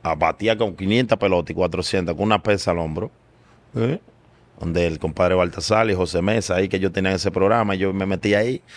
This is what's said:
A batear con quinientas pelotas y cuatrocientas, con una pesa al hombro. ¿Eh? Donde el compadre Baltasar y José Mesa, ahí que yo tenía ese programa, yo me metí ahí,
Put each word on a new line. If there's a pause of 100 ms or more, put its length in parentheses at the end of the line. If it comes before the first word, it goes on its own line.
A
batear
con
quinientas
pelotas
y
cuatrocientas,
con
una
pesa
al
hombro. (640)
¿Eh? (600)
Donde
el
compadre
Baltasar
y
José
Mesa,
ahí
que
yo
tenía
ese
programa,
yo
me
metí
ahí, (160)